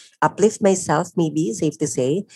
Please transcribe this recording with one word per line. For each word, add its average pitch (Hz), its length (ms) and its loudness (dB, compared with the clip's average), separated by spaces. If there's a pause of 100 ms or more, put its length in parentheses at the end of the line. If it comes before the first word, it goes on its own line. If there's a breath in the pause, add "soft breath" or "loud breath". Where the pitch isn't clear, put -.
(220 loud breath)
uplift 175 400 2
myself, 185 540 0
maybe, 160 380 0
safe 165 260 -4
to 147 80 -2
say, 143 380 -2 (100)